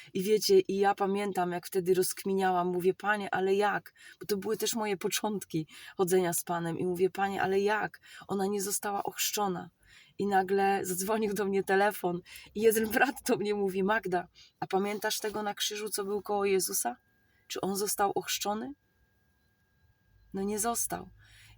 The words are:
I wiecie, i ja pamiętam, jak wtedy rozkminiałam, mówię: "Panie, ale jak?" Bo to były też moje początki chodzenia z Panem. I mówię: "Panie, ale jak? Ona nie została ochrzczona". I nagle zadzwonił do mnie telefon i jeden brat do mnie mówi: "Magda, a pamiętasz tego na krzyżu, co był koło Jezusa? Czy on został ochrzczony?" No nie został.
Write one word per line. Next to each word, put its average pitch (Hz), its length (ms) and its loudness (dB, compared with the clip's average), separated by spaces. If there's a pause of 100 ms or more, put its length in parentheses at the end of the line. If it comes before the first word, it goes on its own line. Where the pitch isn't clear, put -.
(140)
I 190 100 0
wiecie, 202 360 6
i 190 180 2
ja 196 180 4
pamiętam, 196 560 0
jak 175 160 -6
wtedy 185 260 2
rozkminiałam, 185 720 2
mówię: 180 260 2
"Panie, 202 400 -2
ale 190 220 2
jak?" 196 380 0 (260)
Bo - 60 -18
to 208 120 -2
były 202 200 -2
też 214 160 -2
moje 214 240 0
początki 190 680 -2 (300)
chodzenia 185 360 4
z - 100 -2
Panem. 170 360 -4
I 180 60 -2
mówię: 180 240 2
"Panie, 196 320 -2
ale 190 180 2
jak? 208 420 0 (260)
Ona 190 180 -2
nie 202 160 -2
została 202 420 -4
ochrzczona". 180 680 -4 (480)
I 196 100 0
nagle 196 560 2
zadzwonił 202 500 -2
do 202 120 -2
mnie 196 180 0
telefon 190 580 2 (340)
i 208 60 -4
jeden 220 280 4
brat 254 260 2 (120)
do 233 100 4
mnie 208 180 -2
mówi: 196 280 0
"Magda, 190 440 0 (320)
a 175 80 -8
pamiętasz 202 520 -2
tego 214 240 -4
na 202 100 -2
krzyżu, 208 360 -4
co 202 140 -4
był 202 180 -4
koło 202 240 0
Jezusa? 240 500 0 (520)
Czy - 140 -8
on 196 140 -2
został 202 400 0
ochrzczony?" 226 580 -4 (1600)
No 190 100 -4
nie 208 160 -2
został. 226 500 -4 (480)